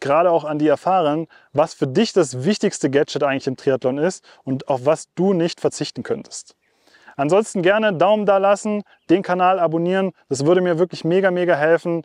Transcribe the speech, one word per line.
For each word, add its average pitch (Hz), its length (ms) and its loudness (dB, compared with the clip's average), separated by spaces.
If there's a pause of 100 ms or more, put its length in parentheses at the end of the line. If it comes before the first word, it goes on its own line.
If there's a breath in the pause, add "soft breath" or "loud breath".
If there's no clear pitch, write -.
gerade 165 320 2
auch 160 100 2
an 151 160 -6
die 151 80 2
Erfahrenen, 160 640 0 (240 soft breath)
was 151 200 0
für - 140 -4
dich 170 260 0
das 131 320 0
wichtigste 190 460 -2
Gadget 143 320 0
eigentlich 135 240 -2
im 131 100 -4
Triathlon 131 400 -2
ist 165 280 -4 (180 soft breath)
und 135 260 -6
auf 127 160 -2
was 151 300 0
du 190 180 0
nicht 170 280 -2
verzichten - 420 -6
könntest. - 540 -10 (600 soft breath)
Ansonsten 180 460 0
gerne 208 300 2
Daumen 196 340 2
da 196 120 4
lassen, 202 440 0 (260 soft breath)
den 185 140 4
Kanal 185 380 0
abonnieren. 175 500 0 (180)
Das 135 160 -4
würde 180 180 4
mir 175 180 0
wirklich - 240 -4
mega, 185 260 2
mega 180 240 0
helfen. 165 500 0